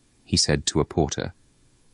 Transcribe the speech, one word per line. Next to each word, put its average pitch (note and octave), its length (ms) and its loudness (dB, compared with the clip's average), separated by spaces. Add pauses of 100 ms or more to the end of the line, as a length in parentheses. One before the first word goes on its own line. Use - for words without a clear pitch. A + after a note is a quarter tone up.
(240)
he - 140 -2
said D2 280 2
to - 140 -2
a C#2+ 60 2
porter, - 480 -2 (600)